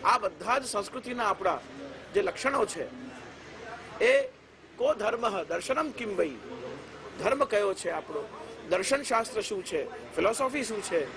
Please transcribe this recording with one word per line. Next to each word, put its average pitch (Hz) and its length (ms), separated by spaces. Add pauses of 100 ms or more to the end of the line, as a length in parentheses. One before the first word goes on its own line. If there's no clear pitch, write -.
આ 220 140
બધા 196 400
જ 262 80
સંસ્કૃતિના 247 580
આપણા 190 360 (540)
જે 202 80
લક્ષણો 247 440
છે, 156 180 (1160)
એ 262 220 (560)
કો 277 160
ધર્મઃ 220 500
દર્શનમ 254 460
કિમ 220 260
વૈ, 175 140 (920)
ધર્મ 262 240
કયો 208 300
છે 180 160
આપણો, 156 380 (420)
દર્શનશાસ્ત્ર 226 720
શું 196 240
છે, - 500
ફિલોસોફી 247 480
શું 214 180
છે 165 240 (120)